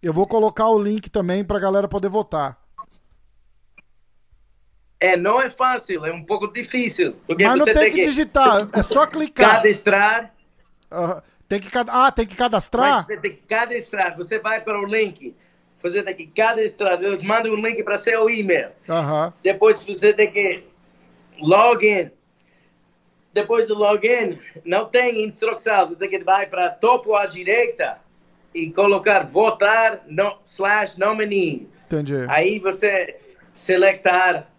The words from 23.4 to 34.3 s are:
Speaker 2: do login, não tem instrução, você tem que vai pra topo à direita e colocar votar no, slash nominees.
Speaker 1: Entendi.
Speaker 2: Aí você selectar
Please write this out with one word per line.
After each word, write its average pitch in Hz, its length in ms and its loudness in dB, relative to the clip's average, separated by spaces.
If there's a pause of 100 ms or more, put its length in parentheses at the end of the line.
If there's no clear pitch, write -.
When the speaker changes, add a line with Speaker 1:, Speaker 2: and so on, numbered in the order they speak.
Speaker 2:
do 214 60 0
login, 208 640 0 (260)
não 190 220 -2
tem 240 380 0
instrução, 214 640 0
você 170 100 -10
tem 190 120 -6
que 190 160 -6
vai 196 220 2
pra 180 240 -2
topo 214 440 0
à 202 120 0
direita 190 720 -2 (560)
e 165 160 -6
colocar 196 560 2
votar 214 840 2
no, 190 360 -4
slash 202 540 -2
nominees. 196 840 -4
Speaker 1:
Entendi. 143 440 -4
Speaker 2:
Aí 175 300 0
você 190 640 -4 (320)
selectar 185 960 2 (100)